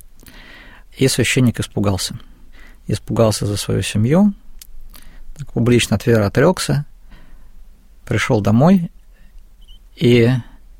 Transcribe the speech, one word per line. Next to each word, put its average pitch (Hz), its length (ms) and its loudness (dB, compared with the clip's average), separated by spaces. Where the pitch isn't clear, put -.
и 131 120 2
священник 123 520 0
испугался. - 560 -4
Испугался 110 600 -2
за 104 100 -2
свою 107 260 -4
семью, 156 500 2
так - 160 -14
публично 117 440 2
от - 100 -6
веры 113 180 2
отрекся, 143 600 0
пришел 113 360 0
домой, 147 500 4
и 120 340 4